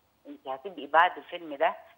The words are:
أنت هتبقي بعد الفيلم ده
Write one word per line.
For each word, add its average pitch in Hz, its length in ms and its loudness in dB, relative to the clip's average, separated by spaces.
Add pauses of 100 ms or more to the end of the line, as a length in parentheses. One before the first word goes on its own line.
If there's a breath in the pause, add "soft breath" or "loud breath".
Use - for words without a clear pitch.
(260)
أنت 143 220 -16
هتبقي 139 380 -10
بعد 160 320 4
الفيلم 170 360 -12
ده 165 220 0 (220 loud breath)